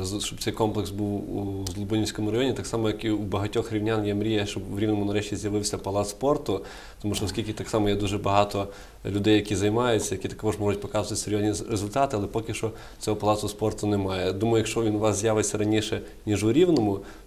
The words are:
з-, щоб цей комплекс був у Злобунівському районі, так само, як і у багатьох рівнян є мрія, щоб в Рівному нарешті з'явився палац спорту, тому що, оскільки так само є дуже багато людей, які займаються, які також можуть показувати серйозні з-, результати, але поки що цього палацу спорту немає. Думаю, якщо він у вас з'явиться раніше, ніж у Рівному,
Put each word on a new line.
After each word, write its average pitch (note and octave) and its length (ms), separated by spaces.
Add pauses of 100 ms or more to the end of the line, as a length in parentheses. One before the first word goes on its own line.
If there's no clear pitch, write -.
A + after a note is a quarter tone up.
з-, G2 200
щоб - 180
цей A2 100
комплекс G#2 380
був G2+ 460
у G2 300
Злобунівському G#2 640
районі, B2 220
так G2 140
само, A2+ 220
як - 160
і G#2+ 60
у G#2 80
багатьох G#2 540
рівнян G#2+ 340
є G2+ 80
мрія, G#2 320
щоб G2+ 280
в G2+ 40
Рівному G#2 260
нарешті G2+ 320
з'явився G2+ 420
палац G2+ 300
спорту, C#3 560 (380)
тому G#2 120
що, G#2+ 100
оскільки G#2+ 280
так - 160
само G#2 200
є G2+ 80
дуже G2+ 220
багато G2+ 500 (380)
людей, G2+ 300
які G#2 200
займаються, G#2 580
які F#2+ 140
також G#2+ 300
можуть G2+ 220
показувати G#2 360
серйозні G#2 360
з-, G#2 80 (100)
результати, A2 460
але G2+ 100
поки A2 280
що G#2+ 160 (300)
цього G#2+ 160
палацу G#2 320
спорту G#2 380
немає. F#2+ 460
Думаю, A2+ 260
якщо A2+ 240
він G#2+ 120
у G#2+ 40
вас G#2 180
з'явиться G#2+ 420
раніше, G#2 440 (240)
ніж G#2 180
у A2+ 80
Рівному, B2+ 480 (260)